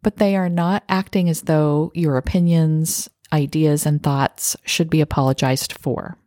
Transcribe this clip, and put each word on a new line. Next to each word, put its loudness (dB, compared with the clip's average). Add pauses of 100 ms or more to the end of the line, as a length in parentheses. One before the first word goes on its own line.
but -2
they 2
are 0
not 0
acting 0
as 0
though 2
your 0
opinions, 0 (240)
ideas, 0
and 0
thoughts -2
should -2
be 2
apologized 0
for. -8